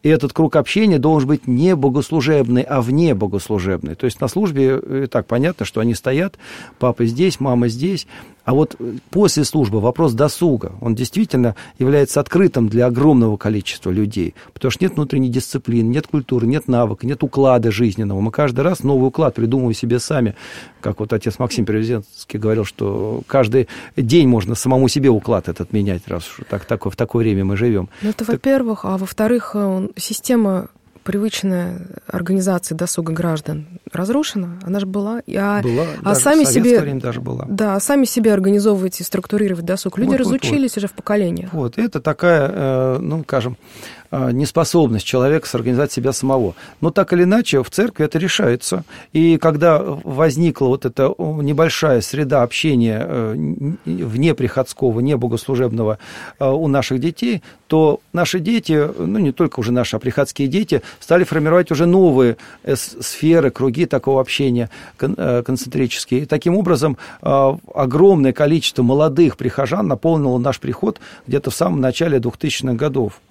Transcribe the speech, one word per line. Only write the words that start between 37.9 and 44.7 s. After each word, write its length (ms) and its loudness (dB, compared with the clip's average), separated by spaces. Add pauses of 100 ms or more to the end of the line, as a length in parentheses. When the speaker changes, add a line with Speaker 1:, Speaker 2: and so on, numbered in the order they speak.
Speaker 2:
себе 280 2
организовывать 680 2
и 40 -10
структурировать 600 -2
досуг. 340 -4
Люди 120 2
Speaker 1:
Вот, 100 2
вот, 60 0
вот. 60 0 (100)
Speaker 2:
разучились 340 0
уже 120 -4
в 40 -8
поколениях. 600 -2
Speaker 1:
Вот, 260 -4
это 220 -2
такая, 520 2
э, 480 0
ну, 220 -4
скажем, 340 -4 (540)
э, 220 -2
неспособность 720 0